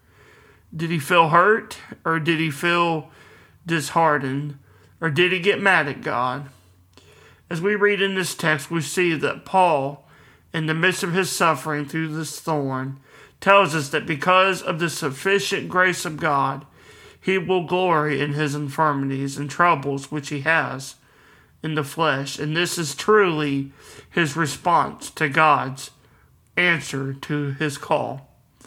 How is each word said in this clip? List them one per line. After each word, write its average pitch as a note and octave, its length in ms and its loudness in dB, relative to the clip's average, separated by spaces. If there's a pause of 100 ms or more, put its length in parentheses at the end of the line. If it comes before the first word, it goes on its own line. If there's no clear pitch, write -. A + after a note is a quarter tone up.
(760)
Did D#3+ 160 -6
he E3+ 80 -2
feel E3 300 4
hurt, F#3 500 4 (260)
or E3 140 0
did D#3 220 0
he D#3+ 100 0
feel E3+ 640 0 (520)
disheartened, D3 960 0 (420)
or E3 100 -2
did F3 200 2
he F#3 80 0
get F3+ 220 0
mad F3+ 260 2
at C#3+ 160 -8
God? B2+ 460 -4 (1000)
As E3+ 120 -6
we G3+ 160 0
read G3+ 260 -2
in G3 140 -2
this F#3 180 -4
text, D#3 340 -2
we E3+ 120 -2
see E3+ 340 -2
that C#3 300 -4
Paul, D3 640 0 (440)
in D#3+ 140 -4
the D#3 80 -2
midst F3 300 0
of F3 80 -4
his F#3 180 0
suffering D3+ 560 0
through D#3+ 220 -4
this D3+ 320 -8
thorn, C3+ 580 -4 (400)
tells F#3+ 380 6
us C#3 140 -2
that D#3 160 -2
because F#3 540 4
of E3 200 -4
the E3+ 100 0
sufficient F3+ 800 -2
grace F3+ 360 0
of D#3+ 120 -6
God, C#3+ 500 -2 (540)
he F#3+ 180 0
will F3+ 260 0
glory D3+ 560 2
in D3 120 -2
his D3 240 -2
infirmities C#3 800 -2
and D3 100 -6
troubles C#3+ 640 0
which D3+ 200 -6
he D3 100 -4
has C3+ 560 -2 (640)
in D#3+ 120 -4
the D3+ 80 0
flesh. C#3 560 -2
And D3+ 160 -4
this E3+ 240 -2
is D#3 160 -4
truly D3+ 800 2 (380)
his D#3 260 0
response D#3+ 760 0
to D#3 160 -2
God's C#3 640 2 (640)
answer C#3+ 580 -2
to C#3+ 380 -4
his C#3 260 -4
call. C3+ 520 -4 (360)